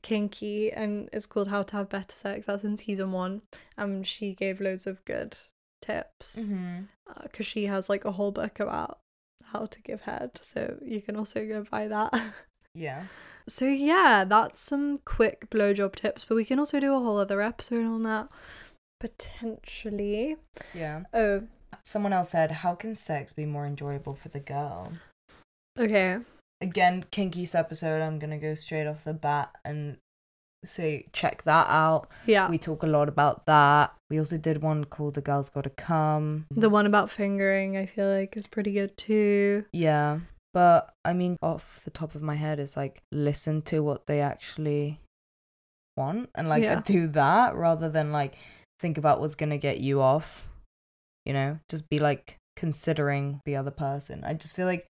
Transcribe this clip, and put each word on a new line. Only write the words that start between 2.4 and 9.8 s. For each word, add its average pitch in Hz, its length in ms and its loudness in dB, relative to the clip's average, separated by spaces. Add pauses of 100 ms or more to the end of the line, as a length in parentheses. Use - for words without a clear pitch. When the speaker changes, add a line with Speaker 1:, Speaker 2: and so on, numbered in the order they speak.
Speaker 1:
That's 202 160 -4
in 208 140 -4
season 190 340 -4
one. 185 300 -4 (360)
And 196 300 -4
she 202 260 -6
gave 190 280 -4
loads 190 260 -4
of 190 180 -10
good - 320 -8 (440)
tips. - 580 -10
Speaker 2:
Mm-hmm. 185 440 -6 (260)
Speaker 1:
Uh, - 220 -18
'cause 208 140 -8
she 208 200 -4
has, 196 240 -4
like, 202 160 0
a 202 80 -4
whole 202 180 -2
book - 280 -6
about - 400 -6 (520)
how 208 140 -6
to - 160 -16